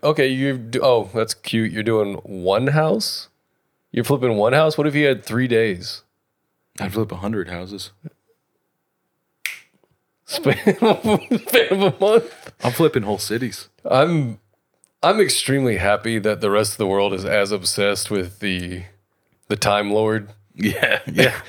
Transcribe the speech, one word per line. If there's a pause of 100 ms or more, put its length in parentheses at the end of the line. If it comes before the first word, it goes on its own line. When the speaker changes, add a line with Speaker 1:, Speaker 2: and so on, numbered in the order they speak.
Speaker 1:
okay,
you
do,
oh,
that's
cute.
You're
doing (100)
one
house? (640)
You're
flipping
one
house?
What
if
you
had
three
days? (800)
Speaker 2:
I'd
flip
a
hundred
houses. (2250)
Speaker 1:
Span
<laughs>
of, (280)
span
of
a
month? (120)
Speaker 2:
I'm
flipping
whole
cities. (160)
Speaker 1:
I'm, (640)
I'm
extremely
happy
that
the
rest
of
the
world
is
as
obsessed
with
the, (640)
the
Time
Lord. (240)
Speaker 2:
Yeah, (100)
yeah.